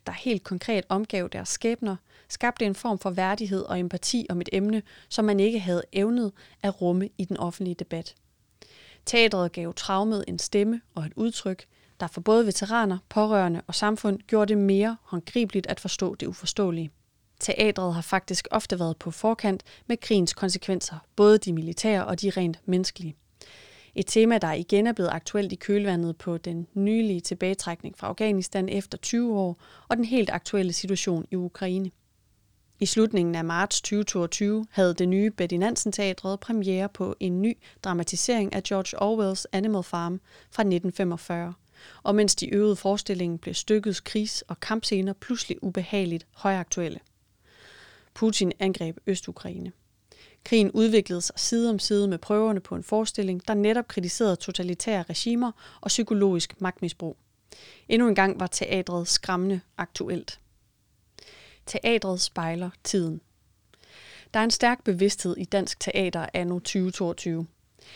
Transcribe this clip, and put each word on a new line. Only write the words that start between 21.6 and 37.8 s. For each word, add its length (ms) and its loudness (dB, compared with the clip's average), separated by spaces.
og 160 -4
de 80 0
rent 360 -2
menneskelige. 500 -2
Et 120 -2
tema, 300 6
der 140 0
igen 360 2
er 60 0
blevet 160 0
aktuelt 420 -2
i 40 -6
kølvandet 640 0
på 200 -6
den 360 -8
nylige 460 2
tilbagetrækning 800 -4
fra 100 -8
Afghanistan 600 0
efter 280 -4
tyve 420 0
år 220 -2
og 100 0
den 80 0
helt 240 2
aktuelle 440 -2
situation 580 -2
i 40 -4
Ukraine. 560 -4
I 60 2
slutningen 500 2
af 100 -2
marts 360 0
tyve 220 0
toogtyve 680 -2
havde 220 4
det 160 2
nye 220 4
Betty 220 -2
Nansen 380 0
Teatret 480 -2
premiere 500 -2
på 300 -4
en 220 0
ny 160 0